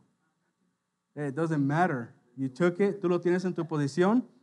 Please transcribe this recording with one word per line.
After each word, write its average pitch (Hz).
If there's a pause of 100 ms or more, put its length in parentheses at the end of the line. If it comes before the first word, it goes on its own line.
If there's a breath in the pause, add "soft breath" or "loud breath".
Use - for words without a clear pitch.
(1160)
Hey, 147
it 131
doesn't 160
matter. 143 (220)
You 135
took 175
it, 196
tú 170
lo 175
tienes 180
en 175
tu 165
posición, 170 (160)